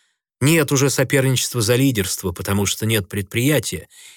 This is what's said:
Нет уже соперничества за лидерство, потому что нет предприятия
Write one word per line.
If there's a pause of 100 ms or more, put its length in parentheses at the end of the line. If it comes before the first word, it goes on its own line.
(400)
Нет
уже
соперничества
за
лидерство,
потому
что
нет
предприятия (280)